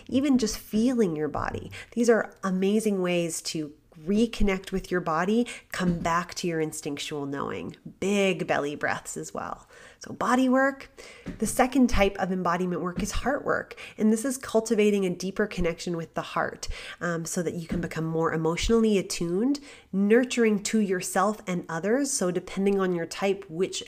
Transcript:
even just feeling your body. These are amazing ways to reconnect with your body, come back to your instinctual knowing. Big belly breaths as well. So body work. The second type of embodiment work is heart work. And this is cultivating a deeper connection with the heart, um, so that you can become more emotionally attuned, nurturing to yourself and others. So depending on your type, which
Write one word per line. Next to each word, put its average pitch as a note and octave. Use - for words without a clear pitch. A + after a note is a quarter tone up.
even C4+
just A3
feeling A3
your D3+
body. -
These A#3
are A3
amazing F#3+
ways F3
to D3+
reconnect G3+
with F#3+
your F3+
body, F3+
come F3
back E3+
to -
your E3
instinctual D3+
knowing. C#3
Big F#3+
belly C#3+
breaths -
as D#3
well. -
So -
body B3
work. C4+
The A3
second B3+
type G3+
of F3+
embodiment F3
work F3+
is G3
heart -
work. -
And G#3+
this A3
is C4+
cultivating G#3
a F#3
deeper F#3
connection E3+
with D#3+
the E3
heart, -
um, E3+
so F3+
that D#3+
you E3
can F3+
become D#3+
more D#3+
emotionally G3+
attuned, F#3
nurturing G#3+
to A3
yourself G3
and F3+
others. G#3+
So F3+
depending G3
on F#3
your E3
type, G3
which F3+